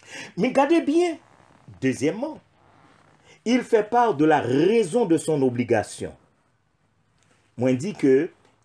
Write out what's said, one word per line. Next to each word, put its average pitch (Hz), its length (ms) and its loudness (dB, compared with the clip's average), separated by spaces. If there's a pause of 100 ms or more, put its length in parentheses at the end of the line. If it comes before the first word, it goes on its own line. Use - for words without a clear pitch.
(360)
Mais 233 160 -2
gardez 294 300 2
bien, 320 360 0 (640)
deuxièmement, 165 600 -4 (1040)
il 240 160 0
fait 214 220 0
part 233 320 0
de 147 100 2
la 151 160 4
raison 185 640 0
de 165 120 0
son 151 240 -2
obligation. 113 720 -2 (1400)
Moi, 127 160 0
dit 160 200 -6
que 139 360 2 (360)